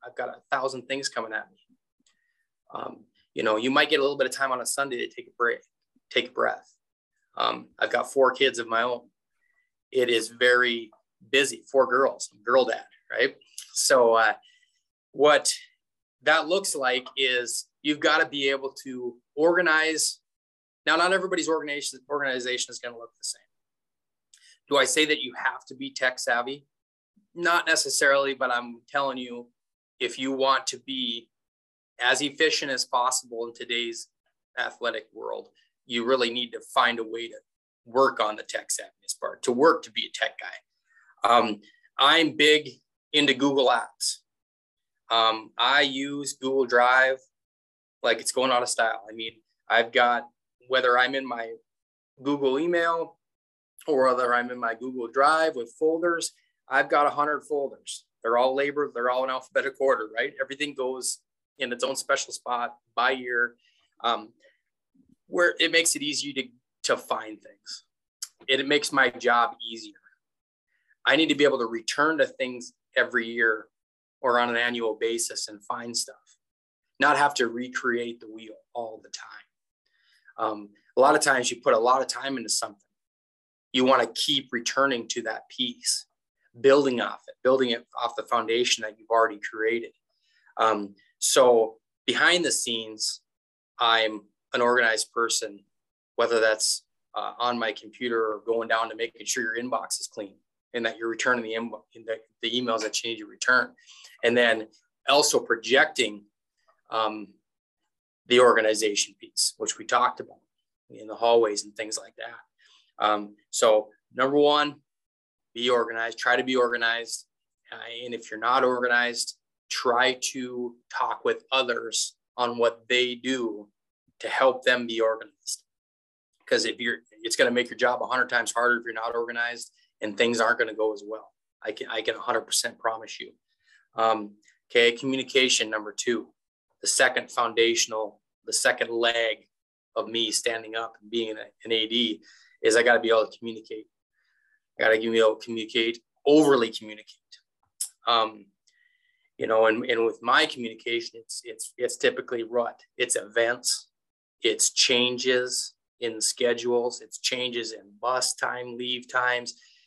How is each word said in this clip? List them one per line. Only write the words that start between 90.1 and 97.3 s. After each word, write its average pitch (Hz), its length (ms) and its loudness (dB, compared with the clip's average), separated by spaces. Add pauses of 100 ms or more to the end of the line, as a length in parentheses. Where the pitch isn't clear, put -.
Um, 104 380 0 (240)
so 120 580 6 (300)
behind 156 380 2
the 127 80 0
scenes, 110 720 -6 (580)
I'm 113 400 2 (340)
an 123 60 0
organized 120 520 2
person, 110 480 -4 (540)
whether 117 240 2
that's, 110 460 0 (320)
uh, 104 240 -6